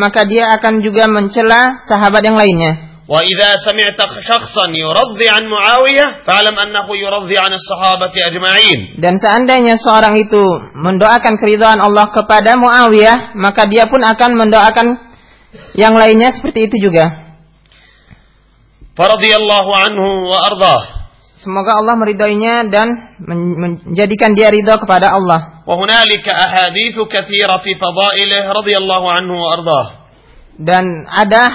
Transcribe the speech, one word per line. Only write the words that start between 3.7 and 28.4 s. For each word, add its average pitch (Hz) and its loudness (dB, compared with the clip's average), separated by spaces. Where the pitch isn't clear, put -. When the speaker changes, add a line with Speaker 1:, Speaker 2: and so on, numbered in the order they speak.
Speaker 2:
شخصا 220 -2
يرضي 202 -2
عن 220 0
معاوية 254 0
فاعلم 208 0
أنه 208 -4
يرضي 196 -6
عن 190 -2
الصحابة 185 -2
أجمعين. 180 -2
Speaker 1:
Dan 180 0
seandainya 233 2
seorang 220 4
itu 214 2
mendoakan 214 2
keridhaan 214 2
Allah 208 2
kepada 214 2
Muawiyah, 240 4
maka 202 0
dia 220 2
pun 254 -2
akan 240 2
mendoakan 220 2
yang 220 4
lainnya 220 4
seperti 226 -4
itu 202 0
juga. 165 -2
Speaker 2:
فرضي 214 2
الله 208 0
عنه 196 -2
وأرضاه. 185 0
Speaker 1:
Semoga 196 -4
Allah 220 0
meridhoinya 214 -2
dan 226 -4
men-, 170 -6
menjadikan 196 -2
dia 208 4
ridho 214 2
kepada 190 0
Allah. 170 -2
Speaker 2:
وهنالك 208 0
أحاديث 185 -2
كثيرة 202 -2
في 196 -6
فضائله 196 -2